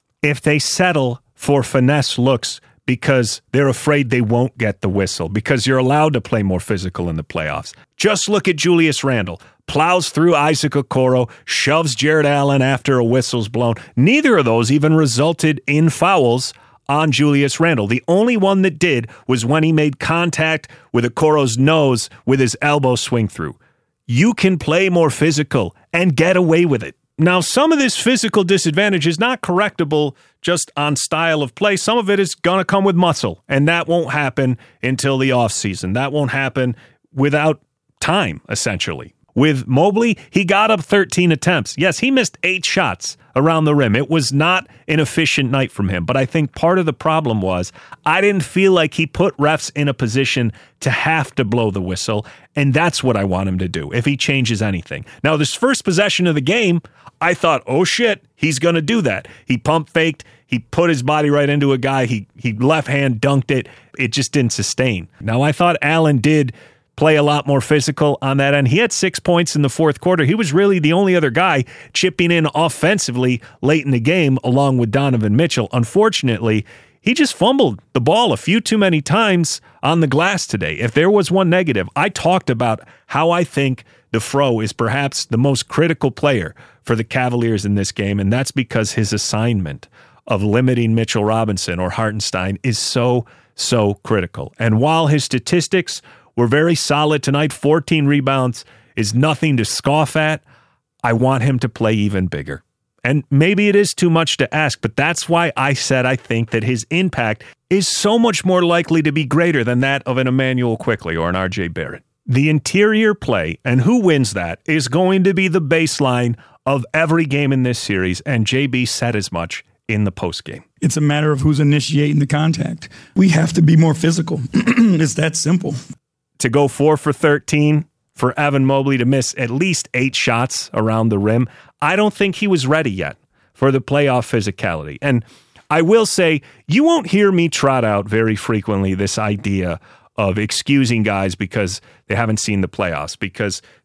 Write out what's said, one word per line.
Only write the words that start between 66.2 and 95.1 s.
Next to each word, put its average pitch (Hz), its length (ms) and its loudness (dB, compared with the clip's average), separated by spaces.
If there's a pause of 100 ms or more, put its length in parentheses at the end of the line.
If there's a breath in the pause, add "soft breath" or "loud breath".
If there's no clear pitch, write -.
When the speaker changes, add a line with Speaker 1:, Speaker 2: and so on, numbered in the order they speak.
Speaker 1:
play 156 200 4
a 147 80 4
lot 147 240 0
more 139 120 2
physical 147 640 0
on 135 160 0
that 139 160 2
end. 139 140 2
He 135 100 2
had 226 140 2
six - 280 -4
points 170 360 0
in 147 80 2
the 135 60 2
fourth 151 300 0
quarter. 175 260 2
He 165 100 2
was 190 180 -2
really 196 240 4
the 156 160 2
only 185 220 2
other 151 160 2
guy 151 340 2 (260 loud breath)
chipping 180 380 0
in 165 240 2
offensively 131 880 0 (220 loud breath)
late 151 200 2
in 139 60 -4
the 131 100 2
game, 143 440 2
along 135 340 2
with 117 140 0
Donovan 120 440 0
Mitchell. 131 360 0
Unfortunately, 117 920 0 (380 loud breath)
he 247 140 0
just 294 180 0
fumbled 220 480 0 (120)
the 131 80 0
ball 190 300 2
a 113 60 -2
few 214 240 0
too 220 160 -2
many 180 240 2
times 185 580 0 (220 soft breath)
on 165 200 2
the 151 60 2
glass 170 380 0
today. 80 300 -4
If 113 180 -4
there 165 160 4
was 196 220 2
one 185 180 2
negative, 147 460 0
I 170 140 0
talked 180 420 -2
about 113 280 -2 (280 soft breath)
how 160 240 0
I 175 120 0
think 139 420 -4 (260 soft breath)
the 113 80 0
Fro 131 400 0
is 107 120 -4
perhaps 135 540 -4
the 117 140 -4
most 135 280 0
critical 151 440 0
player 113 420 -2 (300 loud breath)
for 117 120 -2
the 110 80 -2
Cavaliers 117 640 -2
in 101 80 0
this 98 180 -2
game, 101 280 -4
and 98 120 0
that's 131 200 -2
because 117 400 -2
his 107 200 -2
assignment 107 760 -4 (400 soft breath)
of 101 160 -2
limiting 117 500 2
Mitchell 113 320 -2
Robinson 107 540 -2
or 92 100 -4
Hartenstein 101 720 -4
is 117 160 -2
so, 123 480 -2 (300 soft breath)
so 104 480 0
critical. 87 560 -4
And 110 200 2
while 156 280 2
his 147 160 2